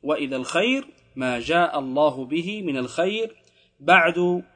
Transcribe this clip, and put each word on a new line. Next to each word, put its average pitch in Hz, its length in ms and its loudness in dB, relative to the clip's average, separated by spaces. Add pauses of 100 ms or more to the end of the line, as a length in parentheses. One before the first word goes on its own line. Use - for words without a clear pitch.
وإذا 143 340 -4
الخير 214 500 -2 (300)
ما 127 240 -2
جاء 156 380 2
الله 135 460 0
به 170 380 -4
من 151 140 -2
الخير 190 600 -2 (440)
بعد 175 640 2 (140)